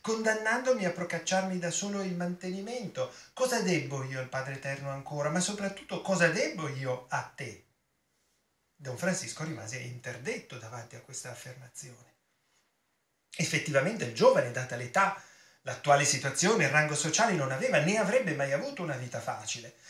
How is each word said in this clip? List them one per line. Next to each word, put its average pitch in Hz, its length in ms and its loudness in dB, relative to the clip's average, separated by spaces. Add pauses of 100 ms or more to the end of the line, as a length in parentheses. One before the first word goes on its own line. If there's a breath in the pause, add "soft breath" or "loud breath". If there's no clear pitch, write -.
condannandomi 220 840 2
a 175 60 2
procacciarmi 180 680 0
da 170 140 -2
solo 202 320 -2
il 185 100 -2
mantenimento. 185 1000 -4 (220 loud breath)
Cosa 247 280 2
debbo 139 420 0
io 131 160 -6
al 127 100 -6
Padre 135 260 -4
Eterno 139 360 -6
ancora? 143 400 -4
Ma 170 80 2
soprattutto 196 640 -4
cosa 175 260 4
debbo 160 400 0
io 131 420 -4
a 135 140 -2 (120)
te?" 107 280 -12 (1120)
Don 131 220 -10
Francisco - 460 -2
rimase 120 340 -8
interdetto 123 840 -8
davanti 113 360 -14
a 120 60 -16
questa - 300 -12
affermazione. 127 800 -16 (1200)
Effettivamente 156 680 0
il 117 100 -4
giovane, 165 380 6
data 127 240 -4
l'età, 185 440 0 (460 loud breath)
l'attuale 143 400 4
situazione, 143 600 4
il 131 40 2
rango 147 240 4
sociale, 160 400 2
non 135 180 0
aveva 170 280 2
né 180 180 4
avrebbe 202 380 2
mai 139 160 0
avuto 254 320 -2
una 151 120 -2
vita 123 240 -8
facile, 117 540 -8 (160 loud breath)